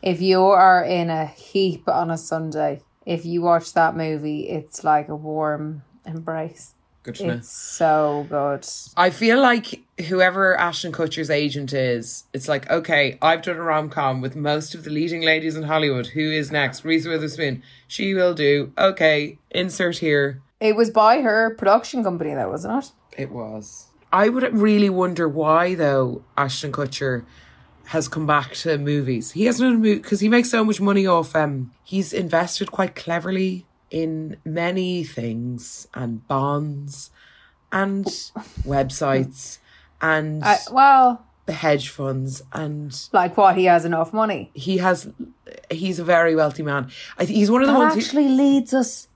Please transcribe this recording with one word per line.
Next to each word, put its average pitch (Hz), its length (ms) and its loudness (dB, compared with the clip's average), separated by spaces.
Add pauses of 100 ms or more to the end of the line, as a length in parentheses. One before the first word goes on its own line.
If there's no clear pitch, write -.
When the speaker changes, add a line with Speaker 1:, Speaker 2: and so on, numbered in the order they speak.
Speaker 1:
If 180 180 -2
you 185 260 4
are 185 380 8
in 170 260 -2
a 160 160 -2
heap - 640 -4
on 170 220 -2
a 165 80 -4
Sunday, 151 640 -4 (240)
if 165 180 -6
you 170 180 -4
watch 170 320 2
that 160 220 2
movie, 151 520 -6
it's - 360 -10
like 151 240 2
a 156 60 -8
warm 151 680 -6 (240)
embrace. 165 680 -10 (280)
Speaker 2:
Good - 140 -14
to 196 100 -8
know. 165 80 -2
Speaker 1:
It's 117 160 -10
so 151 800 0
good. 143 360 -4 (300)
Speaker 2:
I 180 140 4
feel 226 300 2
like 240 420 0 (260)
whoever 185 500 2
Ashton 170 320 -2
Kutcher's 156 380 -4
agent 143 460 -2
is, 123 580 -2
it's 131 160 -8
like, 139 220 -4
"Okay, 156 500 0
I've 165 220 2
done 175 140 -6
a 160 60 -8
rom-com 151 600 -2
with 131 120 -6
most 151 400 -4
of 160 100 -16
the 156 60 -10
leading 165 300 -4
ladies 160 340 0
in 156 100 -6
Hollywood. 147 440 0
Who 156 220 -4
is 151 200 -4
next? 143 320 -2
Reese 160 240 0
Witherspoon. 151 560 -4 (240)
She 196 280 -4
will 180 180 2
do. 143 460 0
Okay, 156 600 2 (120)
insert 180 480 -2
here." 143 420 0 (200)
Speaker 1:
It 214 160 2
was 226 120 4
by 220 320 6
her 226 360 0
production 233 460 2
company, 165 300 -4
though, 123 160 -4
wasn't 214 360 -4
it? - 80 -20 (320)
Speaker 2:
It 131 60 -12
was. 110 580 -14 (220)
I 208 200 4
would 254 260 0
really 208 320 6
wonder 180 400 0
why, 160 460 2
though, 139 500 0 (140)
Ashton 139 340 -4
Kutcher 131 520 -4 (640)
has 160 220 -2
come 156 180 -6
back 147 280 0
to 156 240 -2
movies. 139 540 -2
He 190 120 0
hasn't 247 240 4
done 226 160 4
a 208 120 4
mo-, - 40 -6
'cause 202 200 -2
he 208 100 2
makes 240 200 4
so 226 140 2
much 214 160 -2
money 202 260 2
off, 165 300 0
um, 143 360 -2 (100)
he's 190 320 -4
invested 175 560 -2
quite 185 240 -2
cleverly 185 720 -4 (240)
in 160 540 -6
many 175 600 -2
things 117 880 -8
and 117 340 -8
bonds 143 840 -4 (600)
and 196 360 -2
Speaker 1:
<laughs> - 600 -10
Speaker 2:
websites 135 920 -2 (420)
and 156 440 0
Speaker 1:
I, 208 140 4 (140)
well, 262 520 6 (220)
Speaker 2:
the 175 60 -6
hedge 147 380 0
funds 135 520 -6 (100)
and 151 400 -8 (200)
Speaker 1:
like 240 240 2
what? 190 200 6
He 185 100 4
has 170 180 6
enough 165 280 -2
money. 214 420 -2
Speaker 2:
he 185 240 -2
has, 180 300 0 (600)
he's 175 280 -4
a 170 60 -6
very 165 300 4
wealthy 156 280 0
man. 143 280 -4 (280)
I 185 80 0
th-, 208 100 -2
he's 208 140 4
one 247 120 4
of 277 60 4
the - 60 4
Speaker 1:
That 262 40 6
Speaker 2:
ones 302 160 4
who 311 60 0
Speaker 1:
actually 285 280 2
leads 269 460 4
us 254 420 0